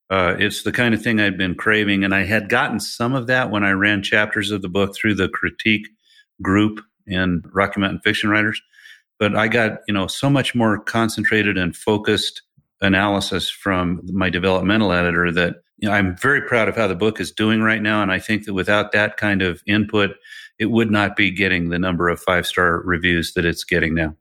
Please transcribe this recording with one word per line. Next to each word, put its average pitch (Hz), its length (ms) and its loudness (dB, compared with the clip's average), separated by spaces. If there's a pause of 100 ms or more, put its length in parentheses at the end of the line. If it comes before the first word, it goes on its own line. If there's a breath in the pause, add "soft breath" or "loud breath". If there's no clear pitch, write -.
(100)
Uh, 95 280 2
it's 101 260 -2
the 104 80 0
kind 120 200 2
of 107 80 0
thing 110 200 0
I'd 98 180 0
been 90 160 -2
craving, 104 480 2
and 98 100 0
I 98 120 2
had 101 240 -2
gotten 120 320 0
some 123 340 -4
of 120 140 -2
that 127 220 0
when 104 120 0
I 98 80 2
ran 98 320 2
chapters 107 480 0
of 104 100 -4
the 95 80 -8
book 95 280 0
through 107 180 0
the 92 140 0
critique 107 580 -2 (560 soft breath)
group 104 380 2 (260)
in 92 360 -2 (100)
Rocky 98 280 0
Mountain 98 220 -2
Fiction 107 260 0
Writers. 107 320 0 (600 loud breath)
But 104 160 2
I 110 100 2
got, 110 400 0
you 104 80 -2
know, 95 140 -2
so - 200 -2
much 139 260 2
more 110 260 2
concentrated 107 760 0
and 87 200 -2
focused - 640 0 (380)
analysis 95 680 0
from 90 520 -2 (120)
my 92 180 0
developmental 92 600 2
editor 87 400 2
that, 85 260 0 (200)
you 104 120 -4
know, 101 60 0
I'm 95 220 2
very 135 260 0
proud 113 260 0
of 92 80 -4
how 110 120 2
the 92 80 -2
book 107 240 0
is 85 100 -6
doing 110 320 2
right 110 200 0
now. 107 200 0
And 95 80 0
I 92 80 0
think 107 280 -4
that 104 80 -6
without 104 380 0
that 107 240 2
kind 101 260 0
of 90 240 -2
input, 104 500 0 (420 loud breath)
it 110 80 -2
would 113 240 2
not 104 240 2
be 101 160 2
getting 92 380 0
the 87 100 -2
number 87 300 0
of 85 120 -2
five-star 87 640 0
reviews 87 500 0
that 90 100 0
it's - 180 -2
getting 80 320 0
now. 80 260 -2